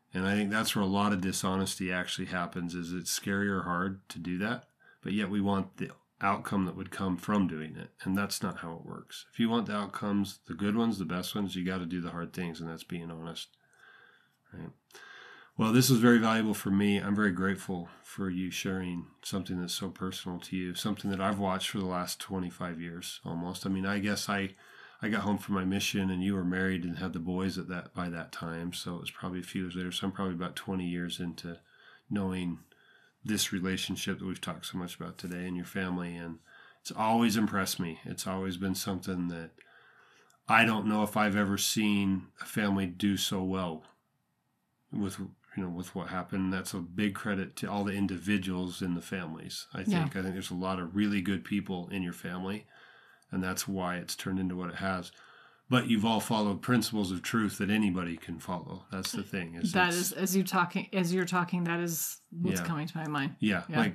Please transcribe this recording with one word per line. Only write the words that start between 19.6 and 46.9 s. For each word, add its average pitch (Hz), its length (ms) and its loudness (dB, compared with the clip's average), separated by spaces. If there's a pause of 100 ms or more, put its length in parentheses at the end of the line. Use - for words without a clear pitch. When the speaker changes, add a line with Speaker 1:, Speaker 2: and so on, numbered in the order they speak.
Speaker 1:
that's 87 140 -4
so 95 160 -4
personal 90 500 -6
to - 160 -6
you, 90 180 -4
something 98 360 -2
that 98 100 0
I've 98 180 2
watched 95 300 0
for 110 100 -4
the 98 60 0
last 90 360 -2
twenty-five 87 600 -4
years 85 440 -8
almost. 87 420 -4
I - 20 0
mean, 95 180 0
I 101 120 2
guess 101 300 0
I, 98 260 0 (480)
I 113 60 0
got 104 140 2
home 101 160 2
from 101 160 -2
my 92 100 2
mission 98 460 2
and 90 120 0
you 98 120 2
were 92 100 0
married 92 400 2
and 85 140 -4
had 90 160 -4
the 90 40 -4
boys 90 380 -2
at 85 120 -6
that, 90 260 -8
by 87 160 -4
that 82 220 -8
time. 85 420 -6
So 87 220 -6
it 82 40 -10
was - 100 -8
probably 92 300 -6
a - 40 -6
few 98 180 -4
years 87 120 -6
later. 90 180 -4
So 87 140 -2
I'm 95 60 0
probably 95 220 -2
about 87 220 -6
twenty 92 300 -4
years 87 340 -4
into 85 380 -6 (520)
knowing 92 480 0 (640)
this 104 300 0
relationship 92 680 -2
that 92 60 -8
we've 90 160 -4
talked 85 240 -8
so - 140 -8
much 87 180 -6
about 85 220 -10
today 90 280 -6
and 90 100 -4
your 87 100 -4
family. 90 500 -4
And 82 220 -10 (420)
it's - 100 -12
always 110 460 4
impressed 98 420 2
me. 82 280 -4
It's 87 200 -6
always 95 300 -2
been 95 180 0
something 90 540 -2
that 82 220 -6 (960)
I 113 160 8
don't 110 220 4
know 107 160 4
if 104 160 2
I've 104 180 6
ever 98 220 4
seen 101 720 4 (120)
a - 60 -10
family 98 400 2
do 92 320 2
so 95 240 0
well 92 400 -2 (1080)
with, 98 280 -2
you - 440 -8
know, 92 60 -2
with 87 260 -6
what 87 140 -4
happened. 92 440 0
That's 92 200 -2
a 101 60 -4
big 92 360 0